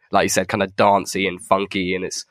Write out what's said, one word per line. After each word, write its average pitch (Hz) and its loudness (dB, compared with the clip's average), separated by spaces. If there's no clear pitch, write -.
like 98 2
you 98 2
said, 95 0
kinda 101 0
dancey 98 2
and 90 -4
funky, 98 -2
and 92 -4
it's, - -8